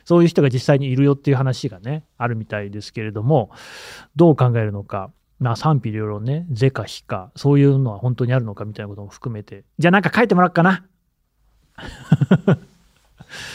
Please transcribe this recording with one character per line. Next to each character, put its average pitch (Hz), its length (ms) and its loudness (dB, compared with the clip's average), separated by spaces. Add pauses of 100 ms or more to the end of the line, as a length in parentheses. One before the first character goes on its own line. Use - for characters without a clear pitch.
そ 170 140 4
う 175 40 6
い - 20 6
う 170 40 6
人 160 140 0
が 139 80 4
実 127 160 -2
際 139 140 4
に 139 100 -4
い 127 60 -2
る 139 80 4
よ 143 80 6
っ 139 40 0
て 139 140 -2
い 139 40 4
う - 20 2
話 131 320 -2
が 98 100 -14
ね、 135 240 -10 (160)
あ 120 80 -4
る 120 80 -4
み 110 100 -6
た 107 160 -8
い 101 120 -10
で 104 80 -10
す - 120 -16
け 117 100 -8
れ 107 100 -8
ど 104 100 -6
も、 127 300 0 (640)
ど 170 140 6
う 147 40 4
考 123 220 2
え 113 80 0
る 104 80 -4
の 101 100 -10
か。 98 300 -10 (260)
ま 120 140 -2
あ 113 40 -4
賛 151 280 2
否 110 80 -6
両 107 160 -6
論 104 160 -8
ね、 151 260 -6
是 127 220 0
か 110 100 -8
非 - 220 -16
か、 95 320 -10
そ 143 160 0
う 143 80 4
い 139 40 6
う 139 140 4
の 127 140 -2
は 101 80 -12
本 123 160 -2
当 127 80 -4
に 123 80 0
あ 127 80 2
る 117 40 -2
の 104 120 -10
か 107 80 -10
み 107 100 -12
た 113 80 -12
い 101 40 -12
な - 20 -12
こ 101 80 -14
と 104 60 -14
も 101 60 -16
含 - 240 -12
め 104 120 -12
て。 101 180 -20 (160)
じ 151 80 2
ゃ 175 40 6
あ - 20 6
な 202 80 6
ん - 20 2
か 170 100 -2
書 214 120 0
い - 20 4
て 202 80 0
も 180 60 4
ら 180 80 4
お - 20 -8
う - 20 -8
か 170 120 2
な。 180 200 0 (920)
<laughs> - 920 -2 (880)